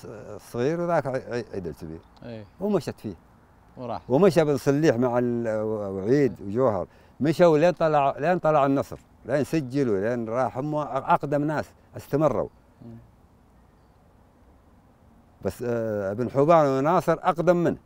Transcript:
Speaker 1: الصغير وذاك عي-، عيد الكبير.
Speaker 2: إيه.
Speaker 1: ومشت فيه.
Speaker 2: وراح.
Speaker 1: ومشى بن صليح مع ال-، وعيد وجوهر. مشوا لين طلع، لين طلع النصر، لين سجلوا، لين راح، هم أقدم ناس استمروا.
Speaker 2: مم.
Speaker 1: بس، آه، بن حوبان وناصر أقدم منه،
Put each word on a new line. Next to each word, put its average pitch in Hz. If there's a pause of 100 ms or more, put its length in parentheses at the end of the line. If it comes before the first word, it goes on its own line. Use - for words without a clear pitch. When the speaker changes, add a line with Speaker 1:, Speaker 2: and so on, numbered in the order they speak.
Speaker 1:
الصغير 120
وذاك 170
عي-، 120 (100)
عيد 92
الكبير. 80 (240)
Speaker 2:
إيه. 113 (160)
Speaker 1:
ومشت 190
فيه. 101 (600)
Speaker 2:
وراح. 117
Speaker 1:
ومشى 160
بن 147
صليح 139
مع 123
ال-، 117
وعيد 107
وجوهر. 101 (340)
مشوا 156
لين 175
طلع، 143
لين 170
طلع 156
النصر، 139 (260)
لين 135
سجلوا، 127
لين 117
راح، 120
هم 151
أقدم 147
ناس 147 (260)
استمروا. 127 (340)
Speaker 2:
مم. 117 (2500)
Speaker 1:
بس، -
آه، 110
بن 110
حوبان 147
وناصر 147
أقدم 170
منه، 170